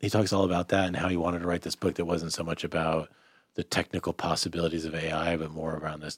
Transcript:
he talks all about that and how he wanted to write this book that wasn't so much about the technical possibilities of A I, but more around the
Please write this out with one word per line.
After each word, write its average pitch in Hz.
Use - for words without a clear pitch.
he 104
talks 104
all 98
about 90
that 95
and 90
how 90
he 90
wanted 85
to 87
write 87
this -
book 92
that 85
wasn't 82
so -
much 82
about 80
the -
technical -
possibilities 82
of 80
A 80
I, 82
but 78
more 80
around 78
the 76